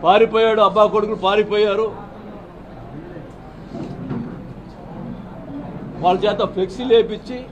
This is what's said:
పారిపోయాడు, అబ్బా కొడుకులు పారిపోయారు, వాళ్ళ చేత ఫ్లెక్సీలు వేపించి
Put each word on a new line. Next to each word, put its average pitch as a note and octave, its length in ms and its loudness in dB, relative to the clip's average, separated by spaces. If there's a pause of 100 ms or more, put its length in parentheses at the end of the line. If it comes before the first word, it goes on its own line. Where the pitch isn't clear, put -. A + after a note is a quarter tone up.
పారిపోయాడు, A3 560 6
అబ్బా G3+ 260 6
కొడుకులు G#3 300 2
పారిపోయారు, G#3 800 2 (4000)
వాళ్ళ F3+ 200 4
చేత G#3 180 2
ఫ్లెక్సీలు G#3+ 560 0
వేపించి A3+ 580 0